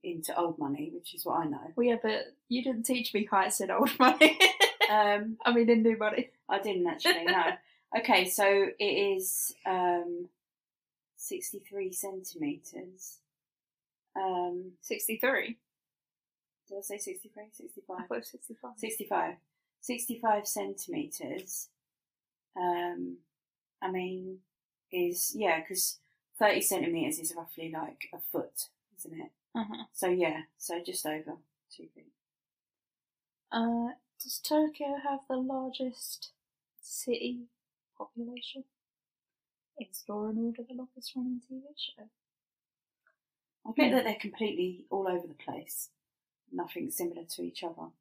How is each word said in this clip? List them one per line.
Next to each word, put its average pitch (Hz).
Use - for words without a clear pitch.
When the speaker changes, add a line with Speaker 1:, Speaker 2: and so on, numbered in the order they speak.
Speaker 1:
into 170
old 165
money, 147
which -
is 165
what 160
I 165
know. -
Speaker 2:
Well, 240
yeah, 233
but -
you 240
didn't 233
teach 240
me 208
heights 196
in 190
old 196
<laughs> -
money. 311
Speaker 1:
Um, 208
Speaker 2:
I 247
mean, 233
in 226
new 226
money. 214
Speaker 1:
I 196
didn't 190
actually, 240
no. 359
Speaker 2:
<laughs> -
Speaker 1:
Okay, 208
so 196
it -
is, 190
um, 175
sixty-three 196
centimetres. 185
Um, 185
Speaker 2:
Sixty-three? 233
Speaker 1:
Did 196
I 202
say 202
sixty-three? 214
Sixty-five. -
Speaker 2:
I -
thought 233
it 233
was -
sixty-five. 240
Speaker 1:
Sixty-five. 190
Sixty-five 226
centimetres, 180
um, 175
I 185
mean, 185
is, 175
yeah, 170
'cause -
thirty 208
centimetres 165
is 160
roughly, 165
like, 156
a 165
foot, -
isn't 160
it? -
Speaker 2:
Uh-huh. 220
Speaker 1:
So, 185
yeah, 170
so 175
just -
over 156
two -
feet. -
Speaker 2:
Uh, 233
does -
Tokyo 302
have 277
the 254
largest 262
city 240
population? 240
Is -
Law 208
and 220
Order 233
the 262
longest 254
running 247
T 262
V 262
show? -
Speaker 1:
I 220
bet 269
Speaker 2:
Hmm. 262
Speaker 1:
that 247
they're 214
completely 185
all 196
over 175
the 151
place. -
Nothing 175
similar 170
to 175
each 175
other. 165